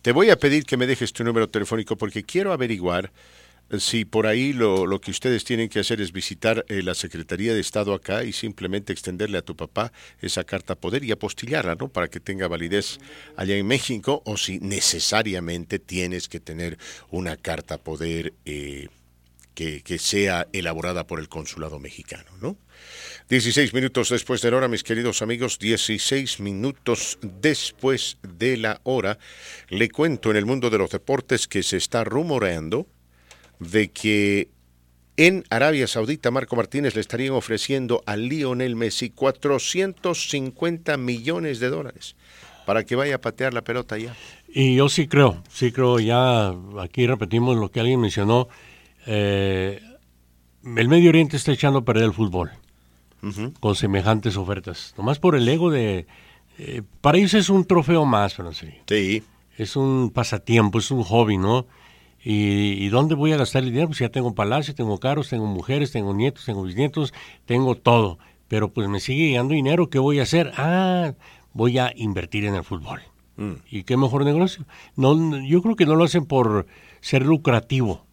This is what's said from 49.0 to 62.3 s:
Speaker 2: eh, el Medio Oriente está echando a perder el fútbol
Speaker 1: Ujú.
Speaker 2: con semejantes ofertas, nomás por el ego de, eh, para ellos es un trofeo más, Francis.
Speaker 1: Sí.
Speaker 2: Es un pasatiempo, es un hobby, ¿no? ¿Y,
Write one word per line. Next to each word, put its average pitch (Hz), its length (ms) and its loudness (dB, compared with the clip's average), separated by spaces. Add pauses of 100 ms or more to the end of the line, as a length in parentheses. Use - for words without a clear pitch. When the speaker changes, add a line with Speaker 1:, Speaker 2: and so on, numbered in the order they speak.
Speaker 2:
eh, 98 760 0 (840)
el 117 240 0
Medio 170 220 8
Oriente 156 260 4
está 139 160 0
echando 135 280 4
a 117 40 -10
perder 113 200 4
el 107 100 2
fútbol 90 380 -2 (680)
Speaker 1:
Ujú. 104 380 -8
Speaker 2:
con 104 140 2
semejantes 101 640 0
ofertas, 95 580 -8
nomás 123 220 -2
por 170 180 4
el 120 100 4
ego 165 240 2
de, 107 360 0 (500)
eh, 139 240 -10 (220)
para 156 160 6
ellos 202 160 4
es 196 160 4
un 190 160 4
trofeo 160 400 4
más, 104 260 2
Francis. 80 400 -12 (160)
Speaker 1:
Sí. 101 340 2 (360)
Speaker 2:
Es 110 180 -6
un 131 380 2
pasatiempo, 113 640 2
es 104 120 -2
un 127 120 0
hobby, 107 340 4
¿no? 113 300 2 (560)
¿Y, 101 640 2